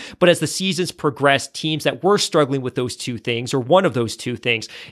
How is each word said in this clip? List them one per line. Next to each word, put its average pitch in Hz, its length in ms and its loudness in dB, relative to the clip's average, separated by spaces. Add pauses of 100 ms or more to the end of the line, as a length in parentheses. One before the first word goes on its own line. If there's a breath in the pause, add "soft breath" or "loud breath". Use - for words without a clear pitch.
(200 loud breath)
But 175 100 6
as 170 120 4
the 160 40 -2
seasons 180 460 -2
progressed, 139 640 0
teams 156 300 -4
that 135 180 -2
were 196 160 4
struggling 139 420 0
with 123 140 -6
those 123 200 -4
two 123 220 -8
things, 120 340 -4
or 139 80 0
one 160 240 4
of 143 120 0
those 117 200 -2
two 123 200 -6
things, 113 340 -2 (220 loud breath)